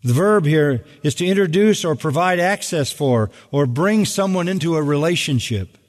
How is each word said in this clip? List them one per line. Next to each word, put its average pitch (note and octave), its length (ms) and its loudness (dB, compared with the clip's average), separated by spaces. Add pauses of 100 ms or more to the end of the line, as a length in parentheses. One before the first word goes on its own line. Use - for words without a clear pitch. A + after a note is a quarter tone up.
The A#2+ 100 0
verb F#3+ 320 2
here D3 400 2 (160)
is D3 140 -2
to F3+ 100 -4
introduce G3 580 2
or D#3+ 120 -2
provide F3 440 0
access F3 520 -2
for A#2+ 400 0 (200)
or C#3+ 140 0
bring F#3 400 0
someone F#3 420 -2
into E3+ 280 -2
a D#3 80 0
relationship. C#3+ 960 -2 (120)